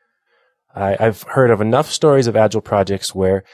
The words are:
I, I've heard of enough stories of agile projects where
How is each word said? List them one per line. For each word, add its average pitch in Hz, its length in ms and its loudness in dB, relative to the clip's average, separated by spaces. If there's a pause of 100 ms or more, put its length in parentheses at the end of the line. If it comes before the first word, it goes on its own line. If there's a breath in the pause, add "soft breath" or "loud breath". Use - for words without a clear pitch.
(760)
I, 98 240 -2
I've 113 260 -2
heard 127 260 2
of 104 100 2
enough 120 300 0
stories 139 360 2
of 110 100 -2
agile 107 260 0
projects 98 520 -2
where 95 400 0